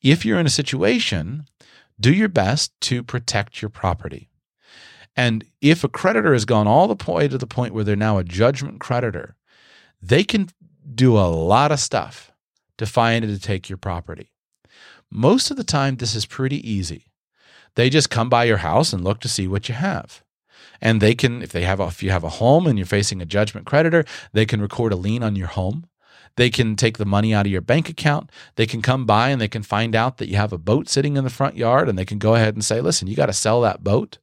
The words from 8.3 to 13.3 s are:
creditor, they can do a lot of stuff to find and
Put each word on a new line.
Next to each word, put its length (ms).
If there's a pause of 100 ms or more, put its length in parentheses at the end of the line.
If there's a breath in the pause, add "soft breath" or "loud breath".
creditor, 560 (640 soft breath)
they 240
can 260 (440)
do 240
a 80
lot 460
of 80
stuff 520 (460)
to 80
find 400
and 80